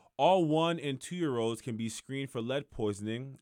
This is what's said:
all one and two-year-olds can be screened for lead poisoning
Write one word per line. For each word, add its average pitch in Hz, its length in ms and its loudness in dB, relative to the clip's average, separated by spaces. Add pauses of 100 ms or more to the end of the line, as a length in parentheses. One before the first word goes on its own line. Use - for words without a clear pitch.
(180)
all 175 280 6
one 160 320 4
and 135 240 -4
two-year-olds 123 600 0
can 117 140 -6
be 113 140 -4
screened 135 400 -8
for 123 120 -4
lead 131 280 -4
poisoning 113 720 -4